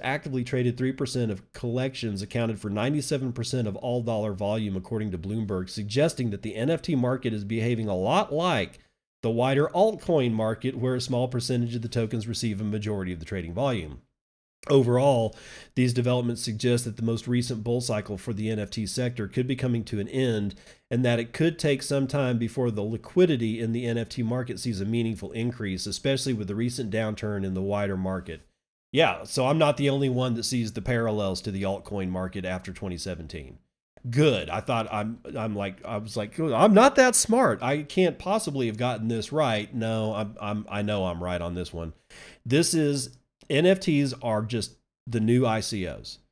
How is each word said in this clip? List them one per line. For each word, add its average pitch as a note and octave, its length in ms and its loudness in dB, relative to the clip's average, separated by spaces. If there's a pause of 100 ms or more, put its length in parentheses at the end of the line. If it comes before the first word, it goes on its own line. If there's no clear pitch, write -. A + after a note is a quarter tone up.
actively C3 400 -4
traded B2 320 0
three C3 160 0
percent B2+ 400 -2
of F#2 200 -10
collections A#2+ 680 -4
accounted A2+ 380 -2
for G#2+ 100 -4
ninety-seven C3 640 0
percent A#2+ 340 -2
of G2 100 -2
all B2 260 -2
dollar A2 300 -2
volume, G2+ 440 -2
according G#2+ 340 -4
to F2+ 80 -4
Bloomberg, F#2+ 500 -2
suggesting A#2+ 600 0
that G2+ 120 -6
the G#2+ 120 -6
N A#2+ 160 0
F E3 120 0
T E3+ 120 -2
market B2 380 0
is G#2 100 -4
behaving A2 460 0
a F#2+ 80 0
lot C#3 360 2
like D3+ 460 0 (440)
the A#2 80 0
wider C3+ 440 4
altcoin E3+ 580 4
market, A2+ 440 0
where B2+ 180 0
a B2 60 -2
small B2 260 0
percentage A#2+ 480 0
of A#2 80 -4
the A2+ 60 -4
tokens A2+ 400 -2
receive A2 320 -2
a G#2+ 40 -4
majority G2+ 480 -2
of E2+ 60 -8
the D#2+ 60 -10
trading E2+ 280 -6
volume. F#2 500 -4 (640)
Overall, B2 680 4 (400)
these B2 180 4
developments A#2+ 480 0
suggest A#2+ 440 0
that A2 100 -8
the A2+ 60 -6
most A2+ 260 -2
recent A#2+ 340 0
bull A#2+ 180 0
cycle G#2+ 380 -4
for A#2+ 140 -6
the G#2+ 180 -2
N G#2+ 80 -2
F G2+ 120 -4
T A2 160 -4
sector A#2+ 420 -2
could B2+ 180 0
be C3+ 80 -2
coming A#2+ 300 0
to G#2 160 -4
an G#2+ 80 -4
end, A2+ 480 0 (340)
and B2 140 2
that A#2 160 4
it A#2 120 -6
could D#3+ 240 2
take C#3+ 280 0
some C#3 240 0
time C3 280 0
before A#2 360 0
the G#2 100 -2
liquidity A#2 800 2
in A2+ 100 -2
the A#2 160 -2
N A#2 100 0
F A#2 120 -2
T A#2+ 160 -4
market B2 340 -2
sees G#2+ 220 -2
a G2 40 -2
meaningful A2+ 460 -2
increase, A2 560 -4
especially C3+ 460 -2
with G#2 160 -2
the G2+ 80 -4
recent A#2+ 340 -2
downturn G#2+ 540 -2
in F#2 100 -2
the F#2 80 -2
wider G2+ 340 0
market. F#2 440 -4 (520)
Yeah, A2+ 300 2
so B2+ 240 -2
I'm D3+ 120 2
not D3 180 4
the C#3+ 120 2
only C#3 200 2
one B2 260 0
that A#2 100 -4
sees A#2 280 -2
the G#2+ 100 -6
parallels G#2+ 600 0
to G#2 100 -6
the G2 100 -4
altcoin F#2+ 460 -4
market F#2 360 -4
after F#2 280 -6
twenty F2+ 240 -6
seventeen. D#2+ 600 -10 (520)
Good. A#2 400 4
I F#2+ 100 -2
thought A2+ 320 -2
I'm, G#2+ 260 -4 (180)
I'm A2 180 -4
like, G2 300 -6
I A2 140 -6
was G#2+ 180 -8
like, G#2+ 240 -4
"I'm D#3+ 340 6
not B3+ 220 8
that B3+ 180 8
smart. A3+ 480 4
I C#3+ 220 0
can't F3+ 340 2
possibly D#3 480 0
have G#2+ 120 -2
gotten A#2 280 0
this A2+ 240 -2
right." A#2 420 2
No, A2 400 0
I'm, G#2 280 -4
I'm, G#2 280 -4
I G#2 140 -2
know G#2 240 0
I'm F2 160 -2
right F2+ 180 -2
on F2 140 -4
this F2+ 180 -6
one. E2 200 -6 (520)
This D#3 300 4
is, C#3+ 420 0 (320)
N C#3+ 180 4
F F#3+ 140 6
Ts C#3+ 320 2 (100)
are A2 200 0
just A2 340 -4 (300)
the A#2 140 0
new A#2+ 260 6
I A2 140 2
C G2 260 -4
Os. A1+ 320 -10 (140)